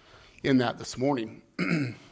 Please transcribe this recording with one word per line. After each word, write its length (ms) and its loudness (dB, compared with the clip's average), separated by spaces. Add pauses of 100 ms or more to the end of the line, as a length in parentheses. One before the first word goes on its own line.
(440)
in 140 6
that 200 0
this 180 -10
morning. 460 -2 (160)
<clears throat> 380 -2 (160)